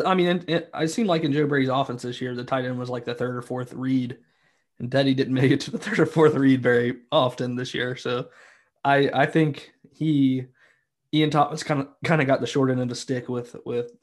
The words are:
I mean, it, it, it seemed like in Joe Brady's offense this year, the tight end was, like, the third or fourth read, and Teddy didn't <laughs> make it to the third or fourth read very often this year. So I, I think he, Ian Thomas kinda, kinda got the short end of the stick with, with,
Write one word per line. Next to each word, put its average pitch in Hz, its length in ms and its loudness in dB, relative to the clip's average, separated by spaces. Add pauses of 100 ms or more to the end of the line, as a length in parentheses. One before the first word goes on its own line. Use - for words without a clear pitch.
I 190 100 2
mean, 180 120 2
it, 175 220 -2
it, 165 240 -2
it 160 140 -2
seemed 202 220 -2
like 160 160 0
in 135 80 0
Joe 151 140 0
Brady's 139 200 0
offense 131 360 -2
this 123 180 -10
year, 127 120 -6
the 123 120 -8
tight 131 180 -2
end 127 160 -6
was, 123 100 -8
like, 123 140 -8
the 123 100 -6
third 123 220 -4
or 123 60 -6
fourth 127 320 -10
read, 127 440 -2 (600)
and 123 100 -8
Teddy 135 240 2
didn't 131 200 0
<laughs> - 20 2
make 127 160 6
it - 100 4
to - 100 -10
the - 60 -6
third 208 220 -2
or 160 60 4
fourth 156 300 4
read 135 280 4
very 120 360 2 (120)
often 127 460 0
this 127 160 -6
year. 127 240 -4
So 127 320 -4 (560)
I, 139 280 4
I 139 120 2
think 151 480 0 (180)
he, 135 540 2 (680)
Ian 151 160 4
Thomas 151 320 2
kinda, 139 280 -2 (160)
kinda 156 180 2
got 131 160 2
the 123 80 -4
short 135 240 2
end 127 80 0
of 123 80 -2
the 120 80 -6
stick 123 320 -6
with, 123 380 -8
with, 120 260 -6 (120)